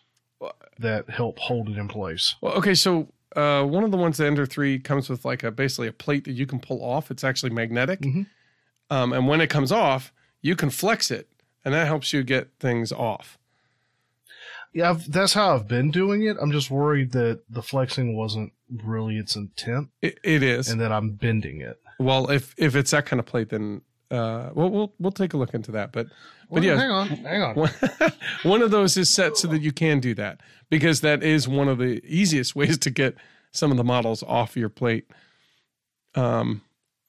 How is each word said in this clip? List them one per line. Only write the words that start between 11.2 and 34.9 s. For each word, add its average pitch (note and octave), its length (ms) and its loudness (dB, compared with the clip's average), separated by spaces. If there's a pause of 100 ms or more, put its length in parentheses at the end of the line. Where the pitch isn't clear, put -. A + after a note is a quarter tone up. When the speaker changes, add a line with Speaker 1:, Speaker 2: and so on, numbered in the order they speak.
Speaker 1:
and C3+ 80 0
that D#3+ 140 2
helps D#3 260 -2
you C#3 100 0
get C3 260 -2 (100)
things A#2 320 -2
off. - 460 -6 (1400)
Speaker 2:
Yeah, E3+ 180 2
I've, E3 200 -4
that's F#3 220 2
how G3 220 4
I've G#2+ 120 -2
been B2 240 2
doing G3 320 2
it. G#3+ 180 0
I'm D3 100 2
just C#3+ 200 0
worried C#3 400 2
that A#2 380 0
the A#2 140 -8
flexing C3 520 -2
wasn't G#2+ 380 -4 (300)
really A2 340 -4
its G#2+ 180 -6
intent A#2+ 540 -6 (120)
Speaker 1:
It, - 220 -4
it D#3 200 2
is. B2 260 0
Speaker 2:
and A2+ 100 0
that A2+ 120 0
I'm G#2+ 200 0
bending G#2 500 -2
it. A#1 180 -12 (200)
Speaker 1:
Well, C3 320 2
if, C#3 260 0
if C3+ 180 2
it's C#3 160 2
that D3 140 4
kind C3 140 -2
of A2 60 -4
plate, A#2 240 -4
then, G#2 320 -6 (300)
uh, A#2 420 -4
we'll, D#3+ 160 2
we'll, G#3 300 -2
we'll F3+ 120 -2
take F#3+ 220 -2
a D3+ 40 -2
look B2+ 160 -2
into A2+ 180 -8
that. G#2 220 -6
But, A#2 140 -4
but - 80 -20 (340)
Speaker 2:
Well, E3 160 0
Speaker 1:
yeah. D#3+ 120 4
Speaker 2:
hang C4+ 140 2
on, G3 160 0
hang C#3+ 340 -4
on. A#2+ 140 -2
Speaker 1:
One, D3+ 160 2 (360)
<laughs> - 360 -6
one G3+ 180 6
of A3+ 100 4
those G3+ 260 4
is F3+ 160 2
set E3 240 2
so F3+ 120 0
that D#3 120 0
you D3+ 100 0
can D3+ 300 2
do A#2+ 140 -2
that, G2+ 260 -8 (280)
because D#3 320 4
that D3+ 200 4
is D#3 260 4
one C#3 220 2
of B2+ 80 2
the B2 280 -2
easiest D#3 500 2
<laughs> - 20 -4
ways D3 220 4
to D3 100 -2
get C3 260 0 (360)
some D3 200 2
of B2+ 60 4
the A#2+ 60 2
models A#2 400 0
off A#2 340 -2
your A2 120 -2
plate. A2+ 360 -2 (1120)